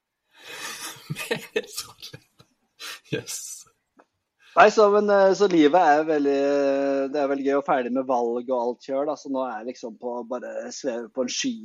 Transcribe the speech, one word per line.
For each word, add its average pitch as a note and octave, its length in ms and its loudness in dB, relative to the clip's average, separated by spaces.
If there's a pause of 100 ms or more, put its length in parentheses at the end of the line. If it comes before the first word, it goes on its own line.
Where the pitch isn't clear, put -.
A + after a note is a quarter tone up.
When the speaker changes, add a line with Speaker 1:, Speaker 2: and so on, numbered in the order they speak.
(600)
Speaker 1:
<laughs> - 560 -14
Menighetsrådsleder. - 1300 -10 (600)
Yes. - 340 -8 (1120)
Speaker 2:
Nei, F#3+ 160 8
så, G#3+ 160 6
men, G#3 240 4
eh, G3 220 6
så F#3+ 180 2
livet D3+ 320 6
er D#3 240 4
veldig, C#3+ 280 2 (720)
det C#3+ 100 -4
er C#3 80 0
veldig C#3 160 -2
gøy C#3 140 2
og C#3 100 -2
ferdig C3 240 0
med C3 160 -2
valg A#2+ 400 -2
og B2+ 80 -2
alt A#2+ 320 -4
kjør, C3+ 220 -4
da, D3 100 -4
så - 80 -16
nå C3 160 -4
er A#2+ 140 -8
jeg A2+ 100 -12
liksom A#2+ 320 -12
på, B2 140 -8 (100)
bare A2+ 480 -10
svever A#2 400 -8
på B2+ 140 -4
en B2 60 -6
sky - 180 -4 (140)